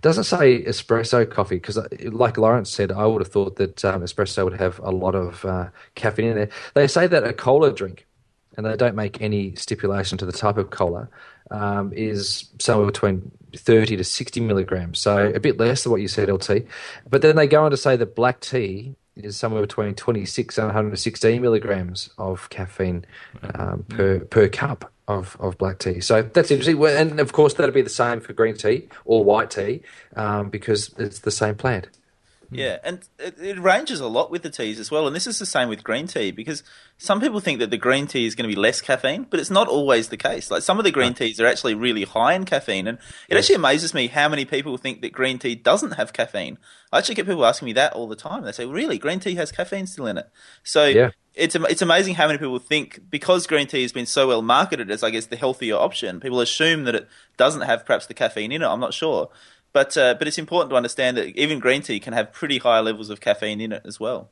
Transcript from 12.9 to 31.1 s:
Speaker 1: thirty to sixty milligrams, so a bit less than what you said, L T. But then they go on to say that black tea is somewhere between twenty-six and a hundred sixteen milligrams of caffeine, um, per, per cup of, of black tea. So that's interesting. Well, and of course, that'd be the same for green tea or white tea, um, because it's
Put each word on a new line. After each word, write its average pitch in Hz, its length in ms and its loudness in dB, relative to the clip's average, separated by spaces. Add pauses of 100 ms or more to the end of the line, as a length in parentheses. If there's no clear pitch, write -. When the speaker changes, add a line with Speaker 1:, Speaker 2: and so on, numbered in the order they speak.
Speaker 1:
thirty 110 400 4
to 92 80 -2
sixty - 360 -6
milligrams, 95 600 -2
so 104 340 4
a 101 60 0
bit - 180 2
less 120 260 2
than 120 80 0
what 104 80 2
you 101 80 -4
said, 98 200 0
L 98 100 2
T. 98 260 0 (440)
But 139 140 4
then 156 140 8
they 151 100 6
go 151 180 6
on 151 60 4
to 139 60 2
say 135 200 4
that 117 180 0
black 123 260 2
tea 117 560 -4 (200)
is 104 200 -12
somewhere 110 260 -2
between 104 320 -2
twenty-six 110 640 -4
and 110 100 0
a 104 40 -4
hundred 107 260 0
sixteen 113 440 2
milligrams 98 760 0
of 92 320 -8
caffeine, 92 540 -6 (500)
um, 92 340 -6
per, 95 320 0
per 104 280 4
cup - 440 -6 (160)
of, 98 320 -6
of 92 180 -4
black 95 200 -2
tea. 90 220 -4
So 110 220 2
that's 160 280 2
interesting. 143 280 2
Well, 151 180 4
and 151 240 2
of 139 120 0
course, 147 220 6
that'd 135 200 2
be 135 80 6
the 117 60 0
same 120 320 -2
for - 120 -16
green 110 240 2
tea 110 320 0 (160)
or 113 200 6
white 104 260 8
tea, 104 320 -4 (340)
um, 104 340 -2
because 104 480 -2
it's 104 220 -6